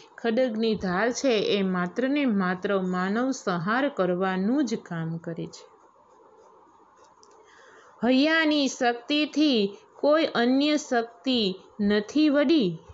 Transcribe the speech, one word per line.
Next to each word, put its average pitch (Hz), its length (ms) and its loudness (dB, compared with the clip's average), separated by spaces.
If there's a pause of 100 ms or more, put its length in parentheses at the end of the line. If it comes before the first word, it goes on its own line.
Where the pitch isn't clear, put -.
(180)
ખડગની 226 560 0
ધાર 196 360 -2
છે 269 180 -2
એ 202 340 2
માત્ર 185 460 -2
ને 285 160 0
માત્ર 196 560 0
માનવ 190 500 -2
સંહાર 214 580 -2
કરવાનું 190 760 0
જ 226 100 -4
કામ 165 420 -6
કરે 165 300 -10
છે. - 320 -20 (2250)
હૈયાની 302 640 4
શક્તિથી 262 1120 0 (220)
કોઈ 302 240 4
અન્ય 269 520 2
શક્તિ 233 800 -2 (260)
નથી 208 480 2
વડી, 269 500 2 (160)